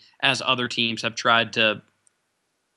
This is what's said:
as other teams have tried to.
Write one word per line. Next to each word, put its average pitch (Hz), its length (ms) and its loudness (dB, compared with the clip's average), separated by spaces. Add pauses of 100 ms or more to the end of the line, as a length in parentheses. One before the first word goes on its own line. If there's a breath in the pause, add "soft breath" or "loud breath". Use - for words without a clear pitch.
(220 soft breath)
as 135 220 2
other 123 240 0
teams 117 340 -4
have 113 120 -4
tried 117 400 2
to. 110 280 2 (960)